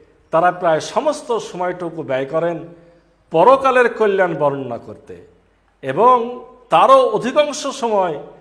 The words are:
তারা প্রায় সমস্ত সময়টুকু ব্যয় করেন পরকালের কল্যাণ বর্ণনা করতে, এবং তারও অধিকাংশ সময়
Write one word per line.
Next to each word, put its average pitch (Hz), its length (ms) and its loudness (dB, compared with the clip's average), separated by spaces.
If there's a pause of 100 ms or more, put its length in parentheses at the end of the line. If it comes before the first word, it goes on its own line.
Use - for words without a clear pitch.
(320)
তারা 175 200 2
প্রায় 160 280 0
সমস্ত 269 580 -4
সময়টুকু 175 640 -8
ব্যয় 131 220 -4
করেন 160 340 -4 (720)
পরকালের 247 640 4
কল্যাণ 190 420 0
বর্ণনা 135 420 -4
করতে, 92 500 -18 (540)
এবং 226 640 0 (240)
তারও 233 400 6
অধিকাংশ 277 580 -2
সময় 190 520 -2 (220)